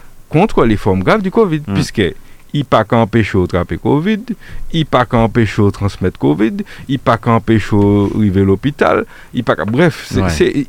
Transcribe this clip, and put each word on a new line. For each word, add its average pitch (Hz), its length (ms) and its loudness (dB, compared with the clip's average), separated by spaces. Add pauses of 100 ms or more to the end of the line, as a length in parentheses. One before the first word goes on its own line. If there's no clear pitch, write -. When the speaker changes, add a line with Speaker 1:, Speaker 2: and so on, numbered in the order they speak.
(280)
Speaker 1:
contre 170 360 2
les 110 120 2
formes 95 280 0
graves 196 180 2
du 185 80 -2
covid, 170 380 0
Speaker 2:
Mm. 202 60 -4
Speaker 1:
puisque - 280 0 (500)
il 143 120 -2
pas 117 180 2
qu'à 113 140 0
empêcher 113 420 2
au 90 60 2
attraper 87 340 -4
covid, 160 400 0 (540)
il 160 120 0
pas 127 200 2
qu'à 120 140 0
empêcher 113 440 0
au 101 80 4
transmettre 95 480 -4
covid, 147 360 0 (340)
il 135 100 -2
pas 117 200 0
qu'à - 120 -2
empêcher 113 460 0
au 101 400 2
arriver 98 240 2
à 98 40 4
l'hôpital, 98 600 0 (260)
il - 120 -4
pas 120 100 0
qu'à, 78 100 -4
bref, 135 460 0
c'est, 101 120 0
Speaker 2:
Ouais. 92 60 0
Speaker 1:
c'est, 131 400 0